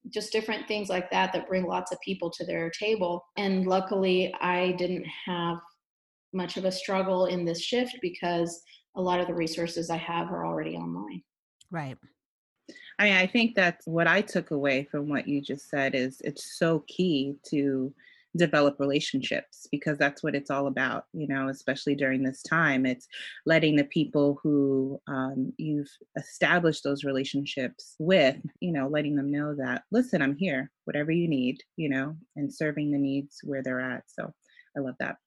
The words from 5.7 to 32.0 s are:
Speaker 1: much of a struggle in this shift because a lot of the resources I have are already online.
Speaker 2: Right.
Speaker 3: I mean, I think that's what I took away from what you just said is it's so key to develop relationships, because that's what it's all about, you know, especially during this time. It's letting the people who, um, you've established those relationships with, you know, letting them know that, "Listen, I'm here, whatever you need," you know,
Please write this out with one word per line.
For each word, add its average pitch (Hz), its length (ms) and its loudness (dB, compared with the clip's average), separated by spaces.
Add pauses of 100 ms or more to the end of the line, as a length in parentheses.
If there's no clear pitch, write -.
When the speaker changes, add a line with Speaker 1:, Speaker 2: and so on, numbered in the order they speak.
Speaker 1:
much 180 240 -4
of 185 80 -6
a 190 80 2
struggle 185 540 0
in 180 180 -2
this 170 180 -2
shift 247 400 -2
because 170 600 -2 (340)
a 185 60 -4
lot 180 180 2
of 175 80 0
the 175 60 -4
resources 170 560 -2
I 165 80 0
have 170 340 -4
are 170 140 -4
already 160 320 -4
online. - 460 -8 (480)
Speaker 2:
Right. 147 260 -8 (1000)
Speaker 3:
I 202 40 6
mean, 208 100 6
I 185 140 6
think 226 280 2
that's 180 300 4
what 165 220 2
I 180 140 6
took - 300 -2
away 139 380 2
from 147 200 -4
what 139 180 -2
you 143 140 0
just 139 280 -8
said 135 240 0
is 131 300 -2
it's - 340 -8
so 165 300 2
key 143 480 0 (140)
to 139 440 0 (420)
develop 147 440 4
relationships, - 920 -2
because 143 260 -2
that's 143 240 0
what 151 140 -2
it's 143 160 -4
all 139 160 0
about, 131 460 -2
you 156 140 -4
know, 135 220 0
especially 135 460 -2
during 135 260 2
this 135 220 -2
time. 147 420 2
It's 127 220 -2 (400)
letting 160 280 6
the 143 100 6
people 143 580 2
who, 139 640 2
um, 131 500 -2
you've 147 320 -2 (280)
established 160 680 2
those 143 200 -2
relationships 135 960 -4
with, 160 380 6 (240)
you 180 120 -2
know, 139 180 0
letting 151 260 0
them 139 160 0
know 147 240 -2
that, 127 360 -4
"Listen, 214 300 2
I'm 139 140 2
here, 143 340 -2 (140)
whatever 147 280 -2
you 170 160 2
need," 127 360 0 (140)
you 156 120 -2
know, 135 260 -2 (200)